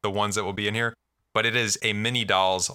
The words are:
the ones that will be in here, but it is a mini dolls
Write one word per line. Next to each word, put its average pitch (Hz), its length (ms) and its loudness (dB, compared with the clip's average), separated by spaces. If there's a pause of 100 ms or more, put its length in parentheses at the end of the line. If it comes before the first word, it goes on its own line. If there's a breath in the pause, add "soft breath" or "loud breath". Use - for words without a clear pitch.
the 104 80 0
ones 101 240 0
that 104 80 0
will 95 100 -4
be 104 140 -4
in 104 80 0
here, 117 180 -2 (400)
but 113 120 2
it 113 100 0
is 113 260 0
a 110 120 0
mini 113 320 -2
dolls 95 500 2